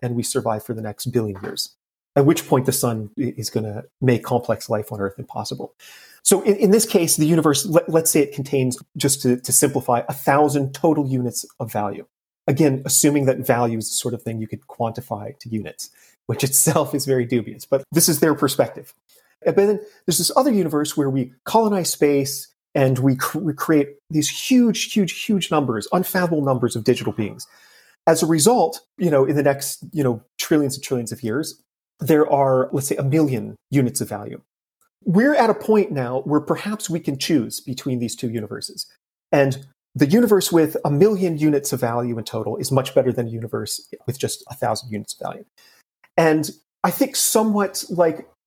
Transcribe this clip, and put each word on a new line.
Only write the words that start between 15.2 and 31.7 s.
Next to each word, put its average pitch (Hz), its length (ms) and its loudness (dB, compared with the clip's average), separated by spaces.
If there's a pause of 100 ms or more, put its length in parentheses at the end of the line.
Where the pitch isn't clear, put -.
to - 100 -18
units, 107 420 -10 (360)
which - 180 -4
itself 147 500 2
is 139 120 -2
very 127 180 2
dubious, 117 400 -4
but 135 280 0
this 165 160 4
is 151 120 0
their 156 140 4
perspective. - 580 -2 (540)
And 165 100 2
then 202 240 4 (260)
there's 175 120 0
this - 180 -2
other 262 160 2
universe 147 440 0
where 143 120 0
we 131 240 -2 (120)
colonize 208 460 0
space 143 580 0 (260)
and 131 240 2
we 131 180 2
cr-, - 220 -4
we 156 140 -4
create 143 440 0 (140)
these 151 180 0
huge, - 640 2
huge, 196 320 0
huge 202 260 0
numbers, 131 420 -2
unfathomable 170 520 0
numbers 123 320 0
of 110 80 -6
digital 117 280 0
beings. - 340 -6 (600)
As 160 160 4
a 170 40 0
result, 165 540 2 (180)
you 175 120 2
know, 135 140 4
in 139 120 0
the 147 60 0
next, 135 500 -2
you 151 120 -2
know, 120 180 -2 (160)
trillions 143 380 0
and - 80 -14
trillions 120 280 -4
of 107 100 -14
years, 123 380 -6 (400)